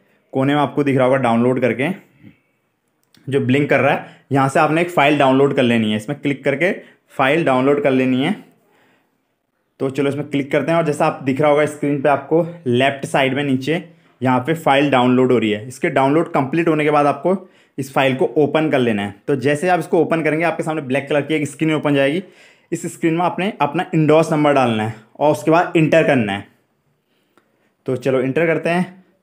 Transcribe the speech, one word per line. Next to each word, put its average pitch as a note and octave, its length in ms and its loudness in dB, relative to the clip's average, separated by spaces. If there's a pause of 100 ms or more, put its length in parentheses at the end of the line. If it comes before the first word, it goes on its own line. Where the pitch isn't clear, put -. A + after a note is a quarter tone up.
(320)
कोने C3+ 220 0
में D3 60 2
आपको C#3 240 -2
दिख C3+ 120 0
रहा B2+ 100 2
होगा C3 120 2
डाउनलोड B2 420 0
करके, B2+ 280 -2 (1400)
जो C3+ 120 0
ब्लिंक B2+ 300 0
कर C#3 100 4
रहा C#3 140 2
है, - 120 -8 (260)
यहाँ C3+ 160 2
से E3 120 0
आपने D#3 220 2
एक F3 80 -4
फ़ाइल D3 280 2
डाउनलोड C3+ 380 2
कर C#3 60 2
लेनी A2+ 280 2
है। G#2+ 60 -2
इसमें B2+ 240 -8
क्लिक C#3 240 -4
करके C#3+ 280 0 (440)
फ़ाइल D3 280 0
डाउनलोड C3+ 380 2
कर C#3 80 2
लेनी C3 320 0
है। F3 120 -2 (1500)
तो C3+ 100 -2
चलो C#3 180 -2
इसमें C#3 220 -6
क्लिक C#3 220 -4
करते D3 200 0
हैं E3 60 2
और E3 80 0
जैसा D3+ 200 0
आप - 180 -2
दिख C3 160 -2
रहा D3 100 4
होगा D3 160 4
स्क्रीन D3 360 -4
पे D3 60 2
आपको D#3 380 0 (200)
लेफ्ट C3 400 0
साइड C3+ 280 0
में C#3+ 100 -2
नीचे C#3+ 380 -2 (380)
यहाँ B2+ 200 2
पे D#3 140 -2
फ़ाइल D3 360 2
डाउनलोड B2+ 420 4
हो A#2+ 60 4
रही A2 120 0
है। G#2 180 -6
इसके E3+ 220 -6
डाउनलोड C#3+ 440 0
कंप्लीट D#3+ 340 0
होने D3+ 160 0
के D3+ 60 2
बाद D3 160 2
आपको F3 300 0 (420)
इस C#3 140 -8
फाइल C3+ 240 2
को F3 80 0 (120)
ओपन D#3 340 0
कर C#3+ 80 0
लेना A2+ 240 0
है। G2+ 120 -8 (120)
तो D3 100 0
जैसे D3 320 -2
आप F3+ 100 2
इसको E3 220 -2
ओपन D#3+ 220 0
करेंगे D#3 220 -2
आपके E3 180 -2
सामने D#3 200 -6
ब्लैक C3+ 260 -4
कलर D3 140 0
की D3 120 -4
एक D3+ 120 -2
स्क्रीन D#3 280 -2
ओपन D3 200 0
जाएगी। C#3+ 280 0 (500)
इस E3 200 -8
स्क्रीन D#3+ 220 -2
में F3 100 -2
आपने F3 360 -2
अपना D3+ 240 -2 (100)
इंडोर्स D#3+ 380 4
नंबर D3+ 220 2
डालना A#2 280 2
है A2 120 -6 (240)
और D3 140 2
उसके - 180 -2
बाद E3+ 260 2
इंटर D#3 300 4
करना A#2+ 260 0
है। G2+ 140 -8 (1400)
तो C3 100 -2
चलो B2+ 240 0
इंटर C3+ 260 0
करते D#3+ 240 -2
हैं। F3+ 340 -4 (180)